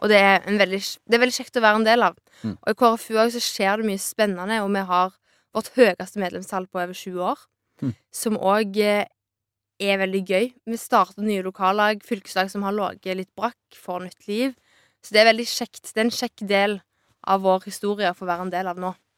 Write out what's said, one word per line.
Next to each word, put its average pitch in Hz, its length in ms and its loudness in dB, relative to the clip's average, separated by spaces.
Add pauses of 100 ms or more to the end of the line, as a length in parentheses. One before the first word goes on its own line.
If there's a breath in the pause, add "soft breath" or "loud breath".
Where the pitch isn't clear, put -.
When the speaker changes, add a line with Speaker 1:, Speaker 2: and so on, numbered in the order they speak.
Speaker 1:
Og 208 80 0
det 208 120 8
er 196 240 4
en 202 160 0
veldig, 190 200 0 (260)
det 226 100 4
er 233 60 4
veldig 254 160 0
kjekt - 180 -8
å 233 80 2
være 214 160 6
en 220 60 2
del 233 160 4
av. 175 120 0 (280 loud breath)
Speaker 2:
Mm. 214 140 -4
Speaker 1:
Og - 120 -4
i - 80 -2
K 254 140 2
R 233 60 -2
F - 120 -14
U 220 120 0
også 240 180 0
så - 60 -4
skjer 208 360 -2
det 220 80 -2
mye 196 120 -4
spennende, 208 640 -2
og 196 100 -2
vi 196 120 -2
har 180 280 0 (420)
vårt 220 220 -4
høyeste 202 440 2
medlemstall 185 460 -6
på 180 160 -6
over 180 100 -8
tjue 180 280 -8 (120)
år, 294 40 -6 (440)
Speaker 2:
Mm. 131 120 -4 (180 soft breath)
Speaker 1:
som 214 260 -4
også, 202 400 0
eh, 208 280 2 (760)
er 196 200 0
veldig 190 260 0
gøy. 202 280 0 (120)
Vi 226 120 -6
starter 208 440 0
nye 208 220 -2
lokallag, 202 600 0
fylkeslag 190 460 -4
som 202 140 -6
har 196 80 -4
ligget 190 460 -6
litt 185 180 -10
brakk, 226 220 -6 (160)
får 180 320 -10
nytt - 220 -18
liv. 240 280 -2 (480)
Så - 80 -14
det 214 100 6
er 226 120 8
veldig 233 120 -2
kjekt. - 480 -10
Det - 40 -4
er 220 80 2
en 240 40 2
kjekk 226 380 -8
del 202 340 2 (460)
av 196 140 2
vår 190 240 2
historie 202 440 -4
å 180 60 -4
få 190 100 -14
være 175 160 -4
en 185 80 -6
del 180 180 -4
av 175 100 -8
nå. 180 160 -6 (240)